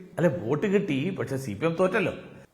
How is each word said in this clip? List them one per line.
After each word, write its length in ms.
അല്ല, 100
വോട്ട് 200
കിട്ടി, 320
പക്ഷെ 160
സി 160
പി 140
എം 140
തോറ്റല്ലോ. 320